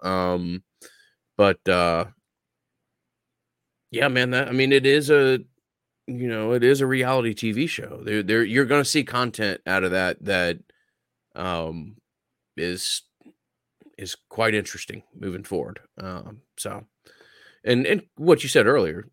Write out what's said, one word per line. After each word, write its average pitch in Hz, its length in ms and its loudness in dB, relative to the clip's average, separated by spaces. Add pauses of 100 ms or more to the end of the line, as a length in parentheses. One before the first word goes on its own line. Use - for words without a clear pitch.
Um, 90 600 -2 (720)
but, 98 320 2
uh, 87 380 2 (1900)
yeah, 123 160 0
man, 127 220 0
that, 127 180 0
I 123 40 -6
mean, 135 200 2
it 135 140 6
is 143 240 4
a, 135 300 6 (680)
you 123 200 -6
know, 110 240 -2
it 120 120 4
is 135 160 6
a 135 60 2
reality 127 460 0
T 110 200 -4
V 135 160 -2
show. - 360 -10
There, 107 200 -2
there, 110 180 2
you're 117 220 2
gonna 139 200 2
see 139 200 0
content 110 640 -4
out 92 180 0
of 90 80 0
that 92 320 -2
that, 87 340 -2 (800)
um, 85 600 -8 (600)
is, 90 460 -6 (960)
is 98 180 -12 (120)
quite 110 260 -2
interesting - 500 -8 (120)
moving 95 280 -10
forward. 78 360 -8 (200)
Um, 95 420 -14 (140)
so, 101 300 -12 (800)
and, 123 220 2
and 202 160 0 (140)
what 160 260 4
you 139 60 -6
said 120 180 4
earlier, 101 460 0